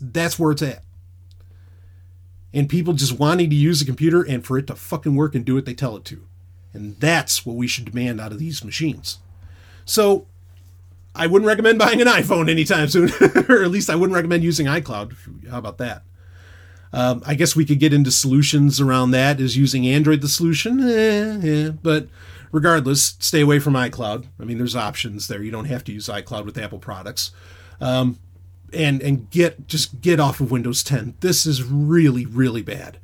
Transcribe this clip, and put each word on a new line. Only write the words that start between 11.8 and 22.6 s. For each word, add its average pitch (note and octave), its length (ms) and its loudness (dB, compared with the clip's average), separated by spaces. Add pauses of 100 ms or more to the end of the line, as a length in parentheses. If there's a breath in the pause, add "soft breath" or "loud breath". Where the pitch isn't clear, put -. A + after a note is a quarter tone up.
an A#3+ 60 6
iPhone F3 420 2
anytime D#3+ 380 2
soon, E3+ 280 4
<laughs> - 340 4
or A#3+ 140 6
at F3+ 80 0
least F#3+ 180 -2
I D#3 60 0
wouldn't F#3 200 2
recommend F3 280 0
using E3 220 0
iCloud. C3+ 840 -6
How B2 80 -10
about G#2+ 200 -10
that? A#2+ 260 -8 (880 soft breath)
Um, B2 320 0
I D3+ 100 -2
guess D#3+ 200 0
we D#3 100 4
could D3 140 2
get D3+ 140 4
into C#3+ 180 4
solutions C#3+ 680 2
around B2+ 300 2
that. C3+ 280 2
Is B2+ 180 -2
using C3 300 2
Android D3 340 4
the C#3+ 80 -4
solution? E3+ 520 0
Eh, G#3+ 600 0
yeah. D3+ 280 0
But D#3 380 -2 (460 loud breath)
regardless, D3 680 2